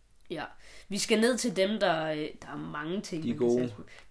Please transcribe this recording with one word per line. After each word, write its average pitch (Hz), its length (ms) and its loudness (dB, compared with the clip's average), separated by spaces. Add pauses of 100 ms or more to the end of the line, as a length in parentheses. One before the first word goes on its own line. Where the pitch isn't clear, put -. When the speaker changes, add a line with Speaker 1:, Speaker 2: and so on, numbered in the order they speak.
(300)
Speaker 1:
Ja. 156 140 -6 (460)
Vi 196 80 -2
skal 214 220 4
ned 233 180 6
til 226 180 -2
dem, 190 240 2
der, 165 320 2
øh, 151 60 -2
der - 300 -8
er 147 100 -10 (140)
mange 156 300 -4
ting, - 220 -6
Speaker 2:
De 120 60 0
er - 40 0
Speaker 1:
man - 60 -4
kan 123 80 4
Speaker 2:
gode. 120 160 4
Speaker 1:
satse 120 120 -4
på. - 80 -14 (280)